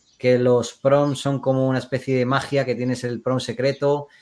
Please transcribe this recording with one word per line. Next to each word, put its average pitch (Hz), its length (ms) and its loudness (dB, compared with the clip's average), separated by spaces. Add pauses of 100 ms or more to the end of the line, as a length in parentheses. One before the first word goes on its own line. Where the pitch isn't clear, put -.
(180)
que 127 200 4
los 123 360 2
prompts 143 460 2
son 139 220 -2
como 131 260 0
una 131 120 0
especie 131 360 -4
de 123 100 0
magia, 135 380 0
que 120 120 -2
tienes 123 280 -4
el 120 180 -6
prompt 127 220 -2
secreto, 139 640 -2 (140)